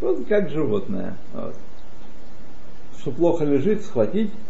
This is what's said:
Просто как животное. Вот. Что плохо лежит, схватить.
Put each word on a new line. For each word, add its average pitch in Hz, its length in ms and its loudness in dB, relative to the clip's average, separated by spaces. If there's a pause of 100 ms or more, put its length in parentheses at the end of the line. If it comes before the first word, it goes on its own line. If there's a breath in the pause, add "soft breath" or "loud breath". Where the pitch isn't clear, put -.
Просто - 240 0
как 202 260 2
животное. 98 680 0 (180)
Вот. 90 200 -2 (1500)
Что 147 100 -2
плохо 160 340 2
лежит, 147 380 2
схватить. 185 480 0 (200)